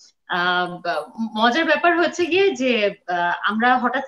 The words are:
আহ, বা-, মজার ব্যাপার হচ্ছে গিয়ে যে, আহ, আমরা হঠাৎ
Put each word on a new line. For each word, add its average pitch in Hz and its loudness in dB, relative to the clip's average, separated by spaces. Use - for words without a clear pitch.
আহ, 180 -2
বা-, 160 -4
মজার 240 2
ব্যাপার 330 2
হচ্ছে 339 0
গিয়ে 370 2
যে, 233 0
আহ, 175 -2
আমরা 226 2
হঠাৎ 247 -2